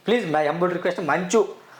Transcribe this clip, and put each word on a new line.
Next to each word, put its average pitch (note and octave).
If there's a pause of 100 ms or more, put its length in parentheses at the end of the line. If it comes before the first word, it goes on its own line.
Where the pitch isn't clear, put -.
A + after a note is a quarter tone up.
ప్లీజ్ G3+
my D3+
humble E3+
request. F3+
మంచు F3+ (260)